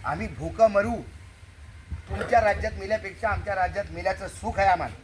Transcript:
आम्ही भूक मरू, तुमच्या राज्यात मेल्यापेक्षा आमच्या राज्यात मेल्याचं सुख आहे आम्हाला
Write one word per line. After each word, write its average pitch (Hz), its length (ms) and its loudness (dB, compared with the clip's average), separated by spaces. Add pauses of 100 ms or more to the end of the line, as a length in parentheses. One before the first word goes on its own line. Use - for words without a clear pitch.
आम्ही 180 220 -2
भूक 165 340 -2
मरू, 220 340 6 (960)
तुमच्या 202 500 2
राज्यात 214 320 2
मेल्यापेक्षा 202 560 -4
आमच्या 202 260 -2
राज्यात 185 340 0
मेल्याचं 185 380 -4
सुख - 320 -6
आहे 196 80 6
आम्हाला 165 360 2